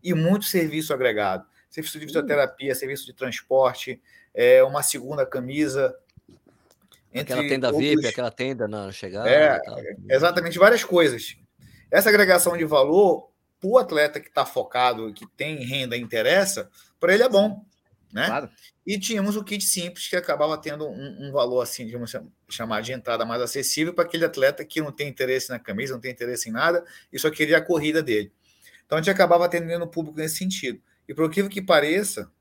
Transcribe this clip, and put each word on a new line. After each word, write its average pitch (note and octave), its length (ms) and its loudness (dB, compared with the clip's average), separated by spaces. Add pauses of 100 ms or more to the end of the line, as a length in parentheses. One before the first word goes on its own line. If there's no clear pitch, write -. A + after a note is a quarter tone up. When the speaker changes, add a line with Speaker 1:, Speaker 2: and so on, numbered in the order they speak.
Speaker 1:
e F3+ 80 -2
muito F3 320 2
serviço D#3 480 -2
agregado. G#2 540 0 (240)
Serviço D#3 280 -12
de D#3 60 -14
Speaker 2:
Hum. D3 40 -14
Speaker 1:
fisioterapia, C#3 680 0
serviço C#3 320 -8
de B2+ 80 -20
transporte, B2+ 880 -2 (320)
é, B2+ 280 8
uma C#3 200 2
segunda C3+ 420 -4
camisa, C3 720 -2 (1120)
Speaker 3:
Aquela C3 300 -4
Speaker 1:
entre C#3+ 80 -2
Speaker 3:
tenda C3 200 0
Speaker 1:
outros. C#3+ 200 2
Speaker 3:
vip, D3+ 180 2
aquela A#2 240 -4
tenda B2 380 -6
na G#2 240 -8
chegada G2+ 380 -6
Speaker 1:
É, D3 260 6
Speaker 3:
e C#2+ 60 -4
tal. - 160 -12 (320)
Speaker 1:
exatamente, E3+ 480 2
várias A3 260 6
coisas. D3+ 520 0 (540)
Essa G3+ 200 4
agregação F#3 440 6
de E3 120 -2
valor, D#3 640 4 (280)
pro A3 200 2
atleta D3+ 420 0
que - 100 -20
tá C3+ 140 0
focado, B2 680 -2
que - 200 -20
tem C#3+ 300 -8
renda B2+ 320 -6
e B2 40 -6
interessa, B2 680 0 (300)
pra F3 140 4
ele A3 80 2
é B3+ 60 -2
bom, G#3 360 2 (480)
né? E3+ 140 -2
Speaker 2:
Claro. D3 240 -4 (360)
Speaker 1:
E G3+ 140 -4
tínhamos G#3 360 -4
o G#3+ 60 -6
kit G3+ 220 -6
simples, F3 420 -4
que F#3 100 -4
acabava D#3 420 -2
tendo D3+ 280 -8
um, C#3 420 -12
um C3+ 40 -12
valor, B2 300 0
assim, A#2 240 -8
de, A2+ 60 -12
vamos A#2+ 180 -10
cham-, A2+ 200 -14 (180)
chamar A2+ 340 -6
de A#2+ 100 -8
entrada A#2 320 -4
mais A#2 160 -4
acessível D3 540 -4
pra F3 100 0
aquele E3 220 -2
atleta C#3+ 380 0
que - 160 -6
não D3 120 -6
tem D3 160 -8
interesse C3 400 -2
na B2 100 -8
camisa, C3 360 -6
não A#2+ 60 -10
tem B2+ 120 -10
interesse A#2+ 380 -8
em - 20 -6
nada, E3+ 320 0 (260)
e C3+ 80 -10
só D#3 120 0
queria D#3 260 2
a D#3+ 60 4
corrida D#3+ 400 0
dele. G#2+ 280 -2 (540)
Então, D#3 140 -2
a - 20 0
gente D#3+ 100 0
acabava F3 360 4
atendendo E3+ 380 -2
o E3 40 -10
público D#3 300 -8
nesse D#3 180 -4
sentido. F#3 440 -6 (280)
E, D#3 60 -12
por D#3 100 0
incrível G3 260 -2
que G3 120 -8
pareça F3 680 2 (100)